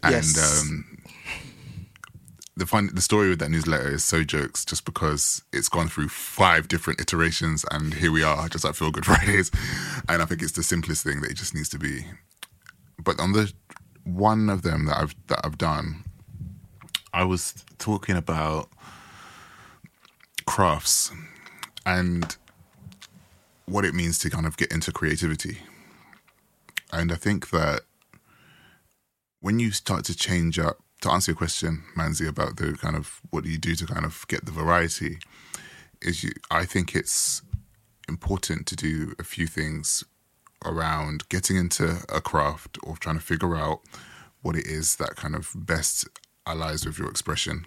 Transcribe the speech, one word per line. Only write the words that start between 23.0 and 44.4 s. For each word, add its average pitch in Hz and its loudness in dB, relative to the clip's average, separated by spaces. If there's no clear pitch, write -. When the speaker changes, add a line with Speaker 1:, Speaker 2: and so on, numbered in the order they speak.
Speaker 1:
what 98 2
it 87 2
means 85 2
to - 0
kind 80 0
of 78 -2
get - 0
into 80 0
creativity. 78 -2
And 85 0
I 85 0
think 101 0
that 80 2
when 104 2
you 113 4
start - 0
to 85 -2
change 85 2
up, 78 0
to 90 0
answer 87 4
your 78 0
question, 82 -2
Manzi, 80 0
about 76 -2
the 78 -2
kind 78 -2
of, - -8
what 76 -2
do 80 -4
you 80 -2
do 82 0
to 82 -4
kind 80 -4
of 80 -10
get - -4
the 82 -8
variety, 82 2
is 87 -2
you, - -4
I 85 2
think 90 0
it's - 0
important 82 -2
to 80 -6
do 78 -4
a 87 -10
few 82 -4
things 78 -4
around 78 -2
getting 95 2
into 87 2
a 78 -2
craft 76 -2
or 80 -10
trying 80 -4
to 80 -4
figure 85 0
out 78 -2